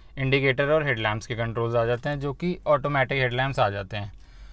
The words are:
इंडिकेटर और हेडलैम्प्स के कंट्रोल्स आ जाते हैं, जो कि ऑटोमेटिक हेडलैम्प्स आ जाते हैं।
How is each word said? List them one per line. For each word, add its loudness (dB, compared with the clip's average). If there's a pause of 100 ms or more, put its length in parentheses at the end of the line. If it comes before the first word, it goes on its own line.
(180)
इंडिकेटर 2
और 4
हेडलैम्प्स -2
के -6
कंट्रोल्स -2
आ 4
जाते 0
हैं, -4
जो -4
कि -4 (100)
ऑटोमेटिक 2
हेडलैम्प्स 0
आ 4
जाते -6
हैं। -6 (420)